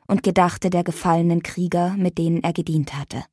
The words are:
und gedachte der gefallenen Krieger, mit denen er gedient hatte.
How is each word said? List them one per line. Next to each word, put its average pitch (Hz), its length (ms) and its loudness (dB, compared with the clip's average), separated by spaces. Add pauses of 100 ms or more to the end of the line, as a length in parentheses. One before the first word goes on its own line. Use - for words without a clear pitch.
und 202 160 0
gedachte 180 480 2
der 175 140 2
gefallenen 170 580 2
Krieger, 175 540 -2
mit 180 220 0
denen 165 240 0
er 170 100 0
gedient 156 440 -2
hatte. 139 360 -10